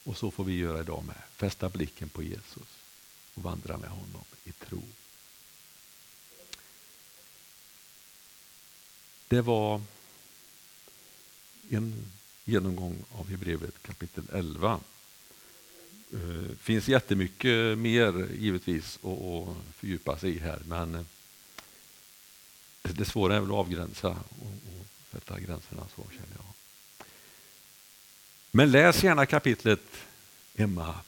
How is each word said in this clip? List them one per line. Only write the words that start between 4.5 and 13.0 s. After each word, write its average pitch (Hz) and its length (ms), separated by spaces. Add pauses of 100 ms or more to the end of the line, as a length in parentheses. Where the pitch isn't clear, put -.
tro. - 300 (4000)
Det 123 140
var 107 400 (1900)
en 110 420 (340)
genomgång 92 680